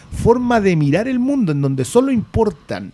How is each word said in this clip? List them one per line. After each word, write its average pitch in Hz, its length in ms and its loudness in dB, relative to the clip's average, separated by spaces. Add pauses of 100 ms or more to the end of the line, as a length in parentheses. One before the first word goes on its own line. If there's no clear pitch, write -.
(120)
forma 240 500 2
de 190 140 2
mirar 156 320 0
el 262 100 -2
mundo 247 360 0
en 143 80 -2
donde 135 240 -2
solo 269 260 2
importan, 185 840 -4